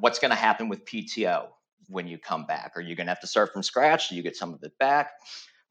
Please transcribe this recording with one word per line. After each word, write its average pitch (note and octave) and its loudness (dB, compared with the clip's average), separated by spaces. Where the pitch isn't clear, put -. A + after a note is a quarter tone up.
what's A#2 4
gonna B2 4
happen A2+ 2
with G2+ -6
P G#2+ -8
T G#2+ -2
O E2+ 0
when F#2 -6
you E2 -10
come D#2+ -6
back. - -6
Are F2 -6
you E2+ -10
gonna F2 -4
have - -4
to F#2 -12
start G#2+ 4
from G2 -4
scratch? D3+ 2
Do F#2 -8
you E2+ -4
get E2+ -4
some F2 -8
of D2 -16
it - -14
back? C#3 4